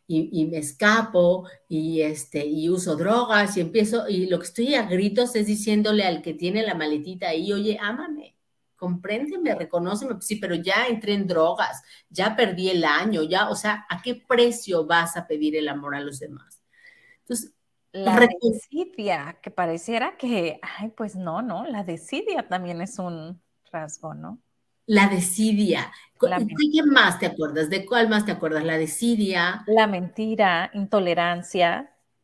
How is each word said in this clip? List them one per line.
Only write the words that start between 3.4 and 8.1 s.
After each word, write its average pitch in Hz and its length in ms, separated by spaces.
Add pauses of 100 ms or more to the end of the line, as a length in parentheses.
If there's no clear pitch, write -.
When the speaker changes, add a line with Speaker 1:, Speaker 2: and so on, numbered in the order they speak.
Speaker 1:
y 180 40
empiezo, 214 480
y 180 180
lo 180 120
que - 80
estoy 254 280
a 233 120
gritos 202 500
es 208 100
diciéndole 208 580
al 165 180
que 165 120
tiene 185 280
la 202 120
maletita 160 560
ahí, 170 220
"Oye, 208 280
ámame, 294 560 (400)